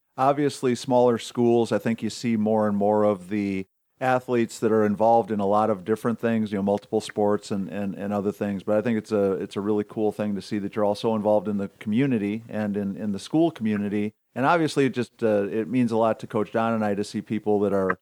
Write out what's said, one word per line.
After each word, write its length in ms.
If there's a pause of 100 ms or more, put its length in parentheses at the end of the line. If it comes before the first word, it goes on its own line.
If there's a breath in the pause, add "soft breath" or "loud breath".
(180)
Obviously, 580
smaller 420
schools, 540
I 60
think 260
you 60
see 280
more 300
and 100
more 260
of 260
the 360 (360)
athletes 580
that 120
are 140
involved 460
in 80
a 80
lot 220
of 160
different 340
things, 320
you 60
know, 60
multiple 380
sports 500
and, 180
and, 260
and 180
other 180
things. 300
But 160
I 40
think 160
it's 140
a, 220
it's 220
a 60
really 240
cool 260
thing 240
to 60
see 180
that 160
you're 100
also 300
involved 320
in 100
the 120 (100)
community 720
and 280
in, 200
in 160
the 60
school 300
community. 640 (220)
And 100
obviously, 400
it 80
just, 300
uh, 260
it 200
means 220
a 60
lot 220
to 80
Coach 240
Don 220
and 100
I 120
to 80
see 180
people 400
that 120
are 280